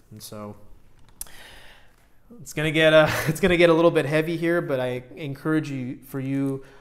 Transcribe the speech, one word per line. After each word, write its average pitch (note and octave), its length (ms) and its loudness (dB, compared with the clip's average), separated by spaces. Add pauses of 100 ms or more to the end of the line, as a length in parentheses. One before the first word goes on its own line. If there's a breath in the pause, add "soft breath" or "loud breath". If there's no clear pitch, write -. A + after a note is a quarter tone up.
(100)
And G#2+ 120 -20
so G#2 320 -14 (1900 loud breath)
it's - 100 -18
gonna D#3 180 -4
get, D#3 220 4
uh, D#3 160 8 (100)
<laughs> - 80 -6
it's D3+ 140 -2
gonna F3+ 160 2
get E3+ 140 6
a - 20 6
little E3 180 4
bit D3+ 140 2
heavy D#3 320 -2
here, E3+ 240 0
but C#3+ 180 -2
I B2+ 260 -4 (120)
encourage D3+ 540 -4
you, C3 340 -8
for C#3 160 -10
you C3+ 440 -4 (160 loud breath)